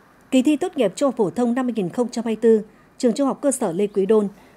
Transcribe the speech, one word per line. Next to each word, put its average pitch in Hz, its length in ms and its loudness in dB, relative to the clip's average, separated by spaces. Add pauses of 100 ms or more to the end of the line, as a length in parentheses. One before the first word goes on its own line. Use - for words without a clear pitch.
(300)
Kỳ 262 120 4
thi 302 140 2
tốt 370 200 -6
nghiệp 220 200 0
trung 277 120 0
học - 80 -4
phổ 190 140 0
thông 240 240 -2
năm 254 120 -2
hai 240 100 -4
nghìn 185 120 -2
không 240 200 -4
trăm 226 160 -8
hai 226 100 -2
mươi 220 60 -10
tư, 226 220 4 (360)
trường 240 140 0
trung 277 140 0
học 220 160 -2
cơ 285 80 2
sở 214 220 -2
Lê 202 140 0
Quý 196 200 -2
Đôn, 208 220 2 (280)